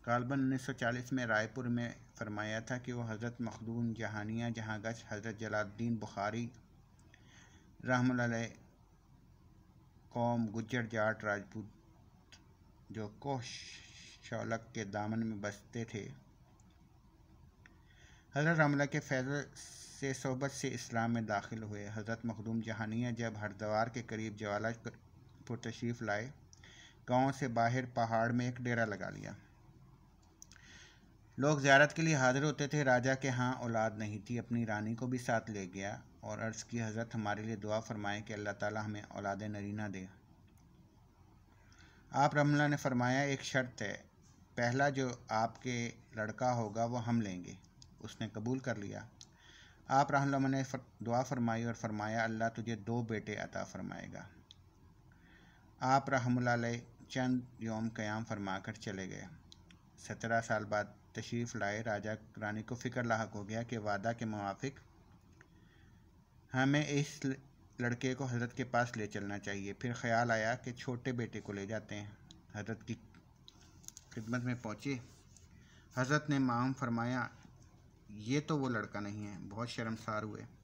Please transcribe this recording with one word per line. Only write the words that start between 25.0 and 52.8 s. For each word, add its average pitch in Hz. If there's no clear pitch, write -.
तशरीफ़ 117
लाए, 107
गांव 131
से 135
बाहर 117
पहाड़ 117
में 123
एक 123
डेरा 120
लगा 95
लिया। 98
लोग 143
ज़ियारत 139
के 165
लिए 160
हाजिर 131
होते 147
थे। 151
राजा 131
के 135
यहाँ 123
औलाद 113
नहीं 107
थी, 120
अपनी 117
रानी 107
को 127
भी 123
साथ 120
ले 98
गया 98
और 107
अर्ज़ 110
की, 120
"हज़रत, 113
हमारे 107
लिए 110
दुआ 107
फरमाएं 104
कि 107
अल्लाह 104
ताला 107
हमें 107
औलाद 101
नरीना 104
दे।" 92
आप 143
रहमतुल्लाह 147
ने 147
फरमाया, 127
"एक 139
शर्त 127
है, 98
पहला 123
जो 131
आपके 117
लड़का 110
होगा 113
वो 120
हम 117
लेंगे।" 92
उसने 110
कबूल 120
कर 127
लिया। 101
आप 139
रहमतुल्लाह 139
ने 135
फर-, -
दुआ 117
फरमाई 117
और 117
फरमाया, 110
"अल्लाह 113
तुझे 113
दो 113